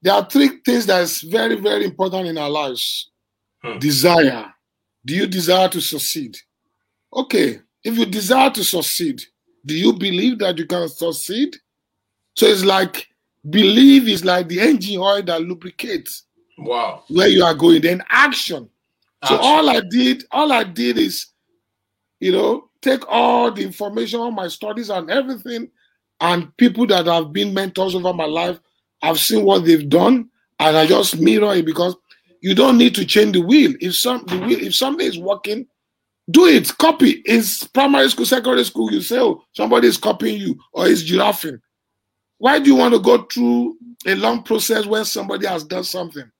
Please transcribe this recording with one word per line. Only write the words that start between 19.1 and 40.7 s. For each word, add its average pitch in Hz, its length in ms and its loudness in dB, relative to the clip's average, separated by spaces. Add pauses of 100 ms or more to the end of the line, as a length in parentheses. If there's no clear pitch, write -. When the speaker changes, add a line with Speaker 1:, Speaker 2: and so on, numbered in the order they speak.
Speaker 1:
So 135 100 2
Speaker 2:
Action. - 80 0
Speaker 1:
all 302 280 4
I 240 100 0 (100)
did, 247 400 0
all 294 220 0
I 233 120 0
did - 340 -4
is, 101 280 -4 (960)
you 185 120 -2
know, - 380 -2 (100)
take 269 280 0
all 240 420 2
the 202 120 -8
information, 208 580 -8
all 233 100 -8
my 196 180 -8
studies 214 420 -10
and 175 200 -6
everything, 240 600 -6 (500)
and 175 360 -2
people 240 300 2
that 185 200 2
have 165 260 0
been 202 200 -4
mentors 190 420 -4
over 180 200 -4
my 170 120 -6
life, 170 320 -4 (440)
I've 156 160 0
seen 214 260 0
what 196 200 2
they've 160 240 4
done, 220 400 4 (300)
and 156 180 2
I 156 100 4
just 185 320 2
mirror 208 360 2
it, 170 100 0
because 175 320 -2 (460)
you 190 120 0
don't 254 220 6
need 240 200 6
to 190 100 -4
change 208 260 2
the 180 80 2
wheel. 202 400 4
If 175 160 -6
some, 247 300 -4
the 180 120 -6
wheel, 190 240 -2
if 185 120 -6
something 294 320 -2
is 175 120 -6
working, 202 480 -8 (640)
do 311 140 6
it, - 320 4
copy. - 480 2
It's 220 420 -2
primary 269 440 2
school, - 160 -4
secondary 247 380 0
school, 220 280 -4
you 190 80 -2
say, 233 180 -4
"Oh, 233 240 0 (100)
somebody 233 360 2
is 220 80 2
copying 214 440 -4
you 190 180 -6 (140)